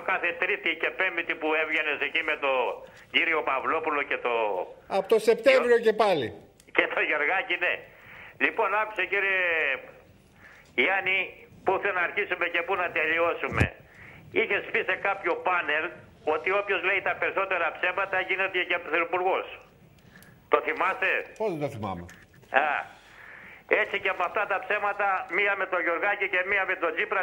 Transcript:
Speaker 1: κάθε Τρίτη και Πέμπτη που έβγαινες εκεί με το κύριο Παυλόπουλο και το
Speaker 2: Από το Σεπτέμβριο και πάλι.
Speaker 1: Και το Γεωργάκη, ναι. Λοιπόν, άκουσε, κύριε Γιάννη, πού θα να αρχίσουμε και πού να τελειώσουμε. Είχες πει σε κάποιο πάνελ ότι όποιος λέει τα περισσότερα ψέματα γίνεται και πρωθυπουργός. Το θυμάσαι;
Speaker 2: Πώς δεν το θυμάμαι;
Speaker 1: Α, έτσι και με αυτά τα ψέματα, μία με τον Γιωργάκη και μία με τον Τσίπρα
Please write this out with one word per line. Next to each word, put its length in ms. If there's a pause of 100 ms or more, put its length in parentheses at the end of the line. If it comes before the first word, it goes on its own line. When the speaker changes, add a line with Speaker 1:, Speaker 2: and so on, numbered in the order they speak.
(100)
Speaker 1:
κάθε 180 (140)
Τρίτη 280 (100)
και 80 (100)
Πέμπτη 420
που 80 (140)
έβγαινες 360 (100)
εκεί 120 (100)
με 40 (100)
το 80 (600)
κύριο 240 (100)
Παυλόπουλο 520 (100)
και 160
το 60 (640)
Speaker 2:
Από 160
το 60 (100)
Σεπτέμβριο 580
και 60 (120)
πάλι. 220 (500)
Speaker 1:
Και 80 (100)
το 140
Γεωργάκη, 460 (100)
ναι. 100 (680)
Λοιπόν, 240 (140)
άκουσε, 300
κύριε 300 (1400)
Γιάννη, 360 (460)
πού 80 (100)
θα 160
να 100
αρχίσουμε 460
και 120
πού 160
να 40 (120)
τελειώσουμε. 680 (760)
Είχες 220 (100)
πει 80 (100)
σε 60 (100)
κάποιο 260 (140)
πάνελ 380 (500)
ότι 140 (120)
όποιος 280
λέει 200
τα 120
περισσότερα 460 (100)
ψέματα 400 (120)
γίνεται 300 (120)
και 140
πρωθυπουργός. 600 (1080)
Το 140
θυμάσαι; 460 (280)
Speaker 2:
Πώς 140
δεν 100
το 120
θυμάμαι; 280 (600)
Speaker 1:
Α, 20 (1160)
έτσι 220
και 140
με 100
αυτά 140 (100)
τα 120
ψέματα, 440 (280)
μία 240
με 120
τον 140
Γιωργάκη 480
και 60 (100)
μία 200
με 120
τον 120
Τσίπρα 280